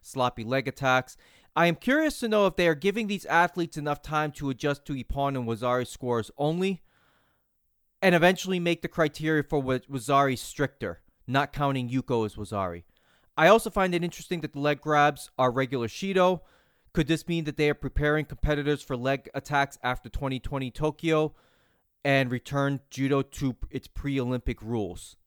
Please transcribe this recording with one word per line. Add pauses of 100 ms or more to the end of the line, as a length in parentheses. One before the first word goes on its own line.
sloppy
leg
attacks. (380)
I
am
curious
to
know
if
they
are
giving
these
athletes
enough
time
to
adjust
to
Ippon
and
Wazari
scores
only, (1200)
and
eventually
make
the
criteria
for
wa-, (120)
Wazari
stricter, (260)
not
counting
yuko
as
Wazari. (540)
I
also
find
it
interesting
that
the
leg
grabs
are
regular
Shido. (520)
Could
this
mean
that
they
are
preparing
competitors
for
leg
attacks
after
twenty
twenty
Tokyo (680)
and
return (100)
judo
to (140)
its
pre-Olympic
rules?